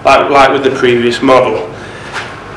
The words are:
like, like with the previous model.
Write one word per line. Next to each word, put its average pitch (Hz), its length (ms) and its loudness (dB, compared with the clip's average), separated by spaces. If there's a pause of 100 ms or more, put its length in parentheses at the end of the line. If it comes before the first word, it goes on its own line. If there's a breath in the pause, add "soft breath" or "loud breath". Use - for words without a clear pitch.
like, 135 280 2
like 139 200 4
with 139 120 -2
the 131 160 0
previous 120 420 0
model. 123 360 2 (1000 loud breath)